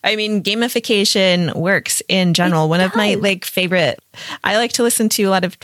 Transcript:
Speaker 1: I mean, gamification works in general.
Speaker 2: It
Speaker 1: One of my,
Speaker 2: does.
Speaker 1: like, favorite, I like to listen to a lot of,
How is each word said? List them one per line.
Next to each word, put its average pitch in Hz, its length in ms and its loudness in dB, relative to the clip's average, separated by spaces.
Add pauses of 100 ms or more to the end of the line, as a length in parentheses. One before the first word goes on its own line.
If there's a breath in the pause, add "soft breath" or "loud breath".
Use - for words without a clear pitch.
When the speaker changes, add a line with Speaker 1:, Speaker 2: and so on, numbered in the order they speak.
Speaker 1:
I 208 140 0
mean, 214 260 -2
gamification 202 1120 0
works 175 540 -2
in 185 260 2
general. 170 300 2
Speaker 2:
It 156 40 0
Speaker 1:
One 170 120 2
of 185 160 0
my, 208 180 2
Speaker 2:
does. 208 80 -2
Speaker 1:
like, 196 220 -2
favorite, 180 560 0 (420 loud breath)
I 208 140 0
like 240 160 0
to - 100 0
listen 233 280 2
to - 120 0
a 190 80 2
lot 185 140 2
of, 180 200 -6